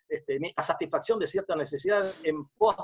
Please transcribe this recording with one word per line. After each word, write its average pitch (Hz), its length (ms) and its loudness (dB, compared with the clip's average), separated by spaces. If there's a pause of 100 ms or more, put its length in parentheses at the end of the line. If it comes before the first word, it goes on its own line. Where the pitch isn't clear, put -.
este, 139 320 -4
mi, - 160 -6
la 160 60 -2
satisfacción 165 560 0
de 185 80 -2
ciertas 185 320 -2
necesidades 190 640 0
en 156 280 0
pos 214 340 4